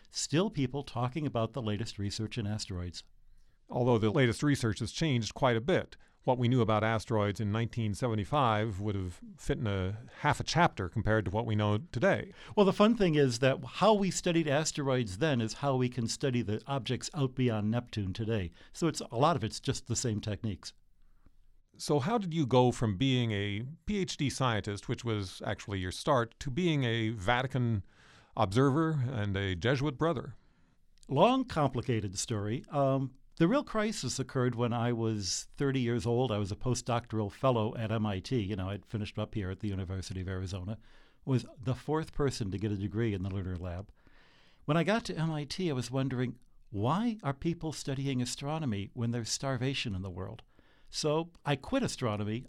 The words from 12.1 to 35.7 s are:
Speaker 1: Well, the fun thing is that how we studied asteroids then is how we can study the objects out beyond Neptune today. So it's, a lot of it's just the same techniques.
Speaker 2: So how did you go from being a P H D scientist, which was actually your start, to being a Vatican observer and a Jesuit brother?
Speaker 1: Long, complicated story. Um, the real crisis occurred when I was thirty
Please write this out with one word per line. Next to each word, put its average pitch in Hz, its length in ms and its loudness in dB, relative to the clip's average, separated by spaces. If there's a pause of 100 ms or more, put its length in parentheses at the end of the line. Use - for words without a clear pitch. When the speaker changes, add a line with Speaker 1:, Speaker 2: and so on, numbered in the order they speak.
Speaker 1:
Well, 208 100 8
the 185 80 6
fun 220 220 6
thing 180 200 4
is 131 240 4
that 131 260 4
how 202 280 4
we 196 180 2
studied 165 360 0
asteroids 131 720 0
then 143 200 4
is 110 140 0
how 139 240 2
we 127 100 4
can 120 200 0
study 123 340 2
the 107 260 -2
objects 127 480 -2
out 135 200 0
beyond 110 360 2
Neptune 113 400 -2
today. 101 400 -2 (220)
So 170 140 0
it's, - 140 -2 (100)
a 120 60 -4
lot 147 200 4
of 101 80 -2
it's - 160 -6
just - 260 -4
the 117 80 -4
same 110 240 -2
techniques. 101 540 -6 (1040)
Speaker 2:
So 147 220 0
how 202 180 0
did 185 160 -2
you 160 120 0
go 123 260 6
from 107 260 -2
being 123 340 2
a 101 320 -2 (220)
P 208 140 -2
H - 180 -4
D 139 120 0
scientist, 107 600 -2
which 120 160 -6
was 104 400 -4
actually 101 340 -4
your 90 140 -4
start, 123 480 0
to 135 100 -4
being 156 320 2
a 113 260 0
Vatican 120 760 0 (520)
observer 135 640 4 (100)
and 104 280 -2
a 98 180 0
Jesuit 127 420 0
brother? 151 380 -2 (720)
Speaker 1:
Long, 240 380 6
complicated 113 760 0
story. 107 520 -2
Um, 135 400 2 (260)
the 165 100 6
real 277 160 2
crisis 214 560 -2
occurred 123 360 0
when 117 180 0
I 120 180 0
was 110 640 -2
thirty 135 240 0